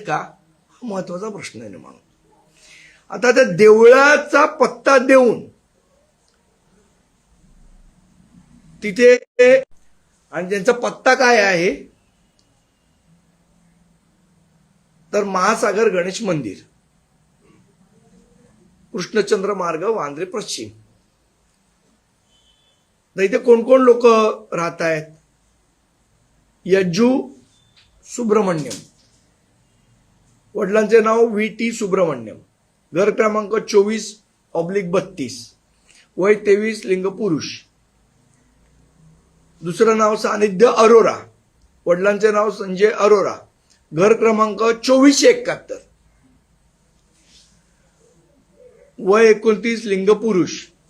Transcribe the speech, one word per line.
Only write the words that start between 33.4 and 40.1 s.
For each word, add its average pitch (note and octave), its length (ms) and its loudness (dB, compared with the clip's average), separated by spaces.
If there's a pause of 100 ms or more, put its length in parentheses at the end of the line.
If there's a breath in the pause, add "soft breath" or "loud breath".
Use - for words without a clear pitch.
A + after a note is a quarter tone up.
चोवीस G#3+ 640 -2 (340)
ऑब्लिक F3 380 -6
बत्तीस, - 640 -8 (640 soft breath)
वय G3 160 0
तेवीस, G#3 520 -2
लिंग F#3 200 -4
पुरुष. F#3 400 -6 (2250)
दुसरं G#3+ 360 0
नाव G#3+ 180 0